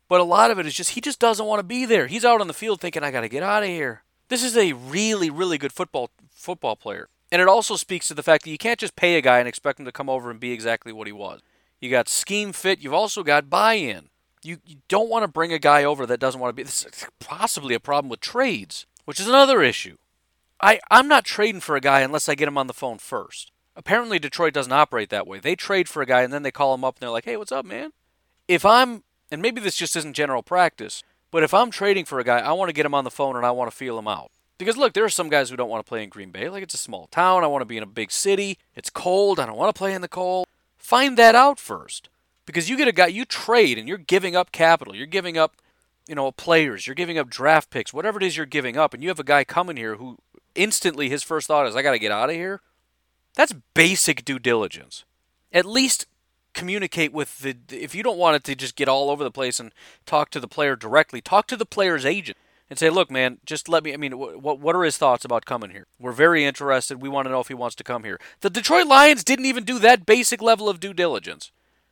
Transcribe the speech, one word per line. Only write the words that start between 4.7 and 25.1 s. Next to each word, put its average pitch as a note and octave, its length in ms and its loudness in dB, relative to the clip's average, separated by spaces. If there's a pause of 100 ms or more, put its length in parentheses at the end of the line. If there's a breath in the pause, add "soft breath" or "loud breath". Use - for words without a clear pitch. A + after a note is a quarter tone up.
really, E3+ 580 -2
really E3 280 -2
good C#3 140 -6
football, D3+ 380 -6 (220)
football D3+ 420 -6
player. - 340 -12 (220)
And F3 100 2
it F#3 60 4
also G3+ 300 4
speaks - 320 -8
to D#3+ 60 -6
the D3 80 -8
fact D#3 200 4
that D#3 80 -14
you D3+ 80 -10
can't A#3 220 -4
just - 160 -8
pay F3 200 2
a D#3 60 2
guy B2+ 160 6
and B2 80 2
expect B2+ 320 -6
him C#3 80 -18
to B2 60 -12
come C#3 160 -10
over B2+ 220 -6
and A2+ 100 -16
be B2 100 -8
exactly A2+ 420 -6
what A2 140 -14
he G#2 60 -14
was. G2+ 280 -14 (400)
You B2 100 -10
got B2 180 2
scheme G3+ 440 -4
fit, - 280 -2
you've C#3+ 140 -6
also G3+ 280 -2
got D3 280 2
buy-in. E3+ 580 0 (340)
You, E3 240 -14
you D#3 100 -20 (120)
don't A3 220 0
wanna A3 180 -2
bring E3 240 -4
a D#3+ 80 -2
guy D3 240 6
over C#3+ 220 -2
that A#2+ 140 -2
doesn't C3 200 -4
wanna B2 140 -4
be, C#3+ 100 -12
this - 200 -6
is - 220 -16 (140)
possibly D#3 540 -4
a A2+ 60 -2
problem C#3+ 280 -2
with A#2 120 -10
trades, A#3 640 -4 (180)
which D3+ 160 -10
is G3+ 80 -4
another C4+ 340 8
issue. A2+ 340 0 (640)
I, G#3+ 200 6 (100)
I'm C4 180 8
not C#4+ 160 6
trading G#3+ 360 -2
for D3+ 160 -4
a C3+ 40 -2
guy C3+ 200 4
unless C#3+ 280 -2
I D3 80 -2
get D3 120 0
him C#3+ 80 -8
on C3+ 120 -2
the B2 40 -10
phone A#2+ 260 -10
first. - 520 -12 (260)
Apparently G#3 420 -2
Detroit D3+ 360 -2
doesn't C3 180 -4
operate C3 380 2